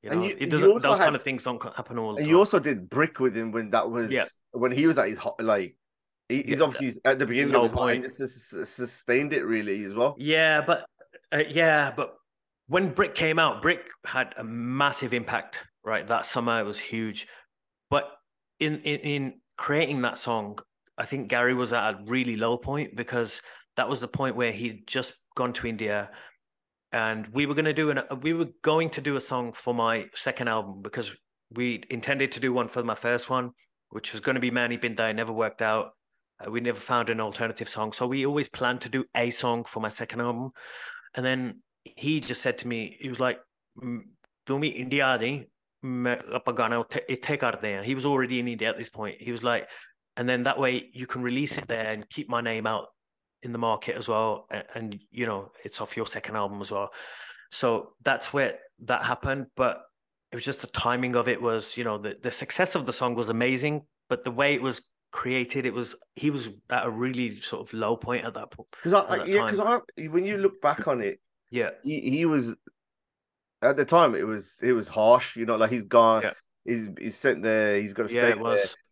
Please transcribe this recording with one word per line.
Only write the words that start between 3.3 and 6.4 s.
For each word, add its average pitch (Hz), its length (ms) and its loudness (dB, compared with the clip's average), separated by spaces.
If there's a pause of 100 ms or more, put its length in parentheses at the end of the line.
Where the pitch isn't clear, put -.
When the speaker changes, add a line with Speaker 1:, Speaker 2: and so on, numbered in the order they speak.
Speaker 2:
him 113 160 -2
when 107 200 -4
that 110 200 4
was, 117 180 -2
Speaker 1:
Yeah. 131 140 2 (280)
Speaker 2:
when 123 200 2
he 143 160 4
was 160 100 6
at 104 120 4
his 104 80 -6
hot, - 260 -6
like, 101 320 2 (540)
he, 135 140 0